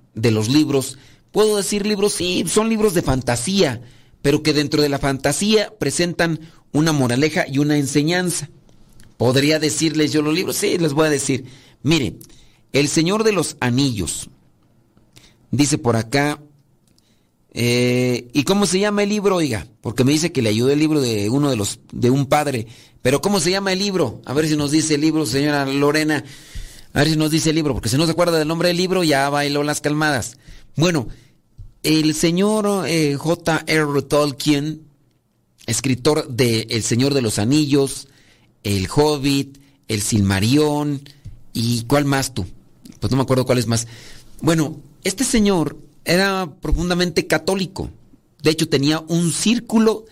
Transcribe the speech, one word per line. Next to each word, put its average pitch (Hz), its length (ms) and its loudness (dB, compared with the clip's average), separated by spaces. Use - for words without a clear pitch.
de 110 160 0
los 107 180 0
libros. 135 480 0
¿Puedo 208 260 2
decir 202 280 -2
libros? 208 280 0
Sí, - 340 -2
son 214 200 2
libros 214 280 2
de 175 80 0
fantasía, 131 800 0
pero 151 180 2
que 151 120 0
dentro 147 280 0
de 147 80 2
la 139 80 -2
fantasía 147 800 0
presentan 165 600 -2
una 156 220 2
moraleja 147 540 0
y 135 120 -2
una 147 180 2
enseñanza. 151 720 -2
¿Podría 139 420 2
decirles 151 520 0
yo 147 120 2
los 151 100 0
libros? 180 220 -2
Sí, 202 240 -2
les 160 140 0
voy 156 120 2
a 151 60 2
decir. 135 340 -2
Mire, 131 320 0
El 143 160 2
Señor 180 360 2
de 214 100 2
los 175 260 -2
Anillos. 123 680 -2
Dice 139 260 0
por 117 180 0
acá, 143 460 -2
eh, 123 800 0
"¿y 143 100 2
cómo 196 240 2
se 180 120 0
llama 208 240 0
el 202 60 0
libro, 202 260 0
oiga?". 127 320 -2
Porque 120 220 -2
me 131 80 4
dice 156 200 0
que 135 100 -2
le 110 80 2
ayudó 113 200 2
el 147 100 2
libro 151 220 2
de 107 280 -2
uno 143 200 2
de 131 60 0
los, 101 240 -4
de 120 180 0
un 135 180 2
padre. 143 400 2
Pero 139 200 2
¿cómo 202 180 0
se 156 100 0
llama 196 240 0
el 185 60 -2
libro? 185 460 -2
A 127 80 -6
ver 156 140 0
si 156 80 0
nos 147 160 -2
dice 156 240 2
el 143 60 0
libro, 156 240 2
señora 139 400 0
Lorena. 147 580 0
A - 60 0
ver 147 100 4
si 156 80 2
nos 156 140 0
dice 156 180 0
el 151 60 0
libro, 151 180 0
porque 107 160 -6
si 120 80 0
no 165 80 2
se 165 60 0
acuerda 170 260 2
del 151 100 0
nombre 165 200 0
del 175 100 0
libro, 180 260 0
ya 143 260 2
bailó 143 340 0
las 147 160 -2
calmadas. 151 580 -2
Bueno, 156 320 0
el 156 320 2
señor, 196 760 0
eh, 156 280 0
J 160 500 -2
R 151 380 0
Tolkien, 147 800 0
escritor 131 640 -2
de 113 420 0
El 117 140 -4
Señor 127 300 0
de 135 80 0
los 107 180 -2
Anillos, 135 680 0
El 98 300 -2
Hobbit, 139 640 0
El 107 140 -2
Silmarillion, 135 1000 2
¿y 117 300 -2
cuál 143 220 2
más 135 280 -2
tú? 95 120 -6
Pues 98 120 -4
no 127 60 2
me 135 60 2
acuerdo 127 220 0
cuál 123 140 2
es 113 80 -4
más. 113 200 -2
Bueno, 160 400 0
este 190 200 -2
señor 202 540 0
era 190 500 0
profundamente 175 680 0
católico. 180 640 -2
De 147 80 2
hecho, 160 180 0
tenía 151 400 0
un 170 240 0
círculo 220 800 0